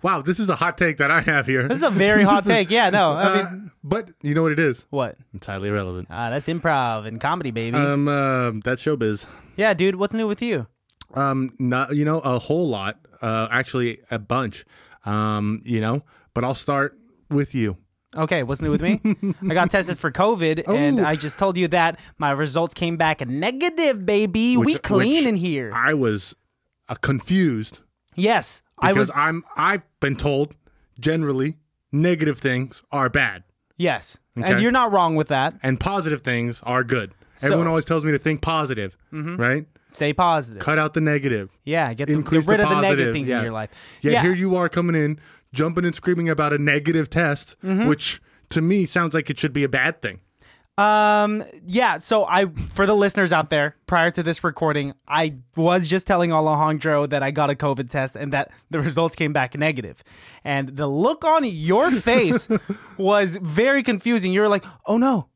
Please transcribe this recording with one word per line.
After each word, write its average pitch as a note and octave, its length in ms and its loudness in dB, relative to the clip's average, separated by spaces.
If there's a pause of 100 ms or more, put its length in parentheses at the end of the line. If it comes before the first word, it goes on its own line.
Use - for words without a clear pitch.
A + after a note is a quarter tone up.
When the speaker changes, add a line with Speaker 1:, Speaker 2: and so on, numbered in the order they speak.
Speaker 1:
Wow, F3+ 200 -2
this E3+ 160 -2
is G#3 100 -2
a F3 80 0
hot E3+ 220 -2
take E3 200 0
that C#3+ 120 2
I D#3+ 100 4
have C#3+ 260 0
here. C3 200 0
Speaker 2:
This A#3 120 -2
is - 40 -2
a D4 80 2
very G#3 320 4
hot G3+ 220 4
Speaker 1:
<laughs> - 20 -2
Speaker 2:
take. G#3 240 2
Yeah, A3 200 4
no, F#3 220 4
I E3 120 0
Speaker 1:
Uh, G3 260 0
Speaker 2:
mean F#3 200 -16 (120)
Speaker 1:
but G3 280 -4 (120)
you D3 120 -2
know D#3+ 80 2
what D#3+ 100 2
it D3 80 -2
is? C#3 300 -2
Speaker 2:
What? C3 260 -4 (180)
Speaker 1:
It's F#2 120 -16
highly G2 220 -6
irrelevant. F#2 420 -4
Speaker 2:
Ah, A2+ 200 -8
that's C#3 180 -6
improv C3+ 580 -2
and A2+ 140 -12
comedy, D3+ 300 -4
baby. A2+ 260 -4
Speaker 1:
Um, C#3+ 320 0
uh, C3+ 440 0 (100)
that's B2 200 -4
showbiz. A#2 440 -2 (300)
Speaker 2:
Yeah, G#3 180 2
dude, F#3 220 0
what's G3 180 -4
new A3 140 -2
with G#3 140 -4
you? F#3+ 240 -4 (480)
Speaker 1:
Um, C3+ 440 0
not, C3 380 -2
you D3 80 2
know, D#3 160 0
a B2+ 180 0
whole D#3+ 300 0
lot. G#2 320 -4 (200)
Uh, A2 300 -2
actually, A#2+ 480 -2 (120)
a A#2+ 80 -4
bunch. A#2 460 -4 (400)
Um, G#2+ 600 -2
you A#2+ 160 -2
know, A#2 220 -2 (320)
but A#2+ 100 -2
I'll C3 100 -2
start C#3 420 -2 (340)
with C#3+ 240 0
you. G#2+ 240 -2 (360)
Speaker 2:
Okay, D#3 300 0
what's C3+ 180 -4
new D#3 80 0
with D3 120 0
me? G#3 200 0
Speaker 1:
<laughs> G3 480 -2
Speaker 2:
I F3+ 40 0
got F3 160 2
tested F3+ 280 0
for D3+ 140 -4
covid, E3 560 0
and C4 320 2
Speaker 1:
Ooh. F#3 40 4
Speaker 2:
I D#3 120 0
just - 220 -8
told F#3+ 180 0
you F3+ 120 0
that E3 300 2 (200)
my D3 140 0
results D3+ 420 -2
came E3+ 220 -4
back D#3 300 0
negative, B3+ 800 -2
baby. G#3+ 500 2
Speaker 1:
Which, A#3 100 4
Speaker 2:
We D#4 120 2
clean A3+ 360 2 (100)
Speaker 1:
which - 20 2
Speaker 2:
in A3+ 100 0
here. D3 380 -4
Speaker 1:
I C3 200 2
was, A2+ 400 -2 (540)
uh, A#2 80 -6
confused C#3 840 0 (340)
Speaker 2:
Yes, G3 460 0 (180)
I F3 140 4
Speaker 1:
because G3+ 160 2
Speaker 2:
was. - 80 -6
Speaker 1:
I'm, D#3+ 260 0 (140)
I've F3+ 260 0 (180)
been C#3 160 0
told D3 380 -2 (440)
generally D3 580 -2 (360)
negative D#3 460 2
things B2+ 440 -4 (100)
are C3+ 160 0
bad. A2+ 360 0 (320)
Speaker 2:
Yes, D3+ 420 -4 (200)
Speaker 1:
Okay. D#3 140 -2
Speaker 2:
and - 100 2
you're A#3+ 100 2
not B3 200 2
wrong E3+ 240 2
with D3+ 120 0
that. C#3+ 340 -2
Speaker 1:
And C3 180 -2
positive E3+ 400 -2
things A#2+ 440 -4
are B2 200 -2
good. A#2 300 -4 (220)
Speaker 2:
So C3+ 100 -4
Speaker 1:
Everyone E3+ 220 2
always D#3+ 180 0
tells E3 180 0
me D#3 80 0
to C#3+ 60 0
think D#3 240 -2
positive, C3 540 -4 (160)
Speaker 2:
Mm-hmm. D#3 240 -8
Speaker 1:
right? C3 300 0 (260)
Speaker 2:
Stay D3 200 -2
positive. D3 500 0
Speaker 1:
Cut D#3 160 2
out D#3 160 0
the E3 60 0
negative. C3+ 500 0 (140)
Speaker 2:
Yeah, D3 300 0
get C#3 120 -6
the, D3+ 60 0
Speaker 1:
Increase D#3 340 2
Speaker 2:
get F#3 40 2
rid G#3+ 100 4
Speaker 1:
the G#3 40 4
Speaker 2:
of G3+ 40 2
the - 120 2
negative F#3+ 100 2 (160)
Speaker 1:
positive. A2+ 60 0
Speaker 2:
things C3 160 -4
Speaker 1:
Yeah. B2 100 0
Speaker 2:
in A2+ 60 -2
your A2+ 80 -6
life. - 500 -12
Speaker 1:
Yet D3 100 2
Speaker 2:
Yeah. A#3+ 100 4
Speaker 1:
here F3+ 120 4
you F#3 220 0
are F3 120 2
coming F3 260 0
in, D3+ 240 0 (340)
jumping E3 320 -2
and E3+ 100 0
screaming E3+ 340 -2
about D3+ 240 0
a D3 60 0
negative D3 520 2
test, D3+ 540 -2
Speaker 2:
Mm-hmm. F#3+ 240 0
Speaker 1:
which - 320 -2 (300)
to E3 100 0
me F3+ 240 2
sounds E3 300 0
like D#3+ 160 -2
it C#3+ 80 -6
should D3 160 -2
be C#3+ 100 2
a C#3 40 0
bad C3+ 340 0
thing. F#2 180 -8 (580)
Speaker 2:
Um, G#3 640 4 (240)
yeah, F#3+ 320 2
so G#3 260 2
I, F#3+ 220 2 (240)
for G3 160 0
the G#3 80 4
listeners G3+ 400 2
out D#3 160 2
there, D3 260 0 (100)
prior E3+ 260 2
to F3 100 -4
this E3 200 -2
recording, D3 520 -2 (120)
I D#3 280 0 (220)
was E3+ 320 2
just F#3 180 0
telling F3 260 2
Alejandro D#3 760 2
that C#3 140 -2
I C#3 100 -2
got D3 180 0
a C#3+ 40 0
covid C3+ 360 -4
test C3 260 -4
and C#3 160 -8
that C#3+ 180 -2 (200)
the D#3 100 -2
results D#3+ 340 0
came D3+ 200 -2
back C3+ 240 -2
negative. C3 440 -4 (400)
And C#3 340 -2
the C#3+ 100 -4
look G3 380 0
on D#4+ 200 4
your F#3+ 460 2
face A#3 580 2 (240)
Speaker 1:
<laughs> - 240 -14
Speaker 2:
was G3 460 2
very A3+ 400 2
confusing. A3 500 0
You F#3+ 80 2
were G#3+ 80 4
like, G3+ 160 2 (220)
"Oh G#3 100 2
no." A#3+ 400 2